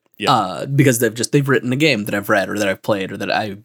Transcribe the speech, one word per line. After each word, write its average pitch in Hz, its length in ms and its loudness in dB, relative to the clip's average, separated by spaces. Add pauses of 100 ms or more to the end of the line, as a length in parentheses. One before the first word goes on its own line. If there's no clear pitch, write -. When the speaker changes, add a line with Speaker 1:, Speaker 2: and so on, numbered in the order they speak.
(180)
Speaker 1:
Yeah. 107 140 2
Speaker 2:
Uh, 95 340 -2
because 135 320 4
they've 113 160 0
just, 113 180 -4
they've 143 160 2
written 123 240 0
a 131 40 -2
game 135 300 2
that 101 80 -6
I've 101 140 -4
read 98 200 2
or 98 100 -6
that 101 100 0
I've 95 140 -4
played 95 300 -2
or 98 60 -10
that 101 120 -4
I 101 240 -2 (100)